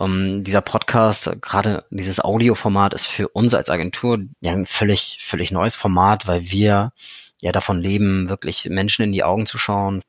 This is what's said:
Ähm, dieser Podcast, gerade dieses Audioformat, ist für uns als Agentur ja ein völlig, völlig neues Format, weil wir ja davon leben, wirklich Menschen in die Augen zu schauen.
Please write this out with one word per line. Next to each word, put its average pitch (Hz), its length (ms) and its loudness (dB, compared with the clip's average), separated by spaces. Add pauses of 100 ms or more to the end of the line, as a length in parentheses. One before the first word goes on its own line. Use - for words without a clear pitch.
Ähm, 95 420 0
dieser 98 160 2
Podcast, 110 840 0
gerade 101 480 -2
dieses 95 300 -4
Audioformat, 104 720 2
ist - 140 -4
für - 220 -4
uns 120 240 2
als - 160 0
Agentur 92 480 -2 (240)
ja 87 100 -2
ein 92 140 -2
völlig, - 560 0
völlig - 300 -6
neues 92 260 0
Format, 98 500 2
weil 87 240 -2
wir 104 400 2 (480)
ja 90 140 -2
davon 98 260 -2
leben, 95 480 0
wirklich - 380 -6
Menschen 95 380 0
in 104 100 0
die 98 100 0
Augen 101 220 0
zu - 120 -8
schauen. 98 520 -2